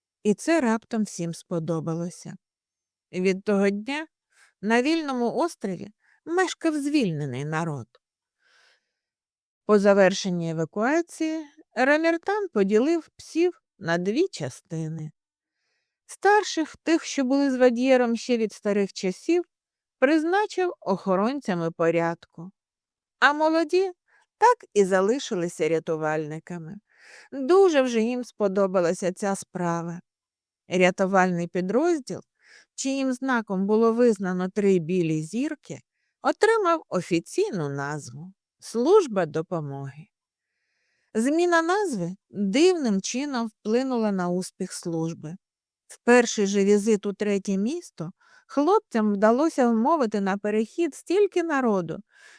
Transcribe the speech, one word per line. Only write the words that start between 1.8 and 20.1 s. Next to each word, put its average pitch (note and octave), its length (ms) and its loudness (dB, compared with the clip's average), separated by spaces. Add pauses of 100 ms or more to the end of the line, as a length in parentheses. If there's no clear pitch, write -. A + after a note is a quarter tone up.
Від F#3 320 -2
того G3+ 260 2
дня C4+ 360 -6 (560)
на A#3 200 2
Вільному C4+ 520 0
острові G#3 540 -4 (360)
мешкав E4 520 -2
звільнений E3 680 -2
народ. D#3 420 -6 (1800)
По G#3 120 6
завершенні F#3+ 720 4
евакуації D4+ 960 -4 (280)
Раміртан E4 800 0
поділив A3 640 2
псів - 460 -4 (160)
на E3+ 200 -2
дві A3+ 300 0
частини. D#3 840 -10 (960)
Старших, F#4+ 760 0
тих, D#4 220 2
що - 200 -2
були C#4 260 2
з B3+ 60 0
Вадьєром B3 600 4
ще A#3+ 200 -2
від A3 160 -2
старих G3+ 400 -2
часів, E4 520 -2 (540)
призначив F4 840 0